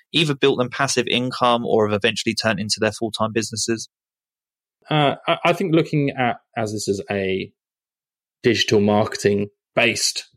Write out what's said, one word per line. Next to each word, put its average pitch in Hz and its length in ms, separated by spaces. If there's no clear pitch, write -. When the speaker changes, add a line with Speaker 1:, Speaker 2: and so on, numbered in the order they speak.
Speaker 1:
either 151 220
built 139 240
them 123 140
passive 131 360
income 120 560
or 107 240
have 104 80
eventually 110 380
turned 110 260
into 107 200
their 107 120
full-time 110 400
businesses? 110 560
Speaker 2:
Uh, 147 260
I, 165 180
I 170 80
think 165 220
looking 147 340
at, 123 280
as 107 140
this 104 160
is 98 240
a 98 400
digital 110 400
marketing 104 680
based - 600